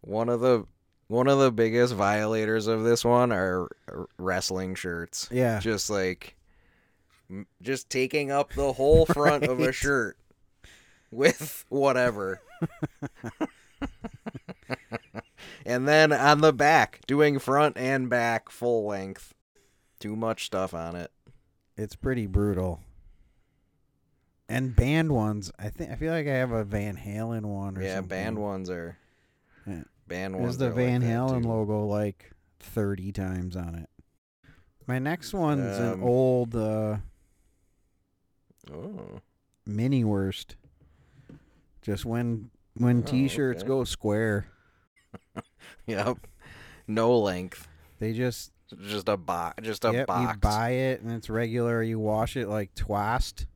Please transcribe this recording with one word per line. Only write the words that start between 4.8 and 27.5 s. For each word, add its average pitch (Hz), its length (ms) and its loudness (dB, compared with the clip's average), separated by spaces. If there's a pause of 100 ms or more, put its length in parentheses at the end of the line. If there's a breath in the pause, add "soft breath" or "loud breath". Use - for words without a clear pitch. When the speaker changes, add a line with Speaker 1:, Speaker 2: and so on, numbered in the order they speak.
Speaker 2:
Yeah. 120 280 2
Speaker 1:
Just, 104 320 -2
like, 95 440 -4 (920)
m-, 95 160 -14 (160)
just 123 300 -6
taking 135 400 -2
up 143 220 -2
the 139 200 0
whole 151 320 6
front 147 380 4
of 127 160 0
a 131 60 2
Speaker 2:
<laughs> - 0 -
Right. 131 100 0
Speaker 1:
shirt 131 420 0 (960 soft breath)
with 143 580 0
whatever. 123 800 0
<laughs> - 40 -20 (3250 loud breath)
And 123 220 0
then 151 240 8
on 147 300 6
the 156 100 8
back, 143 560 4
doing 143 320 4
front 139 380 2
and 127 320 -2
back 117 400 0
full 120 360 0
length. 95 480 -8 (640)
Too 107 200 -8
much 113 280 -2
stuff 95 280 -4
on 85 240 -8
it. 87 120 -10 (680)
Speaker 2:
It's 104 180 -8
pretty 123 320 -2
brutal. 92 540 0 (1700)
And 127 260 -2
band 151 380 4
ones, 107 440 0
I 104 120 -8
think, - 200 -12
I 113 60 -8
feel 151 160 -4
like 160 160 -2
I 143 60 0
have 127 180 0
a 110 140 0
Van 101 320 -4
Halen 110 460 -6
one 98 340 -6